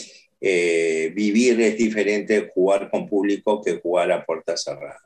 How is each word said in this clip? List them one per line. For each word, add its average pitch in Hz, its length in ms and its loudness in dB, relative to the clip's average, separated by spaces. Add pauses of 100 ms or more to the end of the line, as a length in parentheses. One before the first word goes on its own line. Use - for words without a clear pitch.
(420)
Eh, 82 720 0
vivir 110 480 2
es 107 160 2
diferente 104 760 0
jugar 95 360 2
con 90 180 -4
público 101 540 0
que 85 180 -2
jugar 87 320 0
a 85 140 -2
puerta 82 320 -4
cerrada, 69 480 -10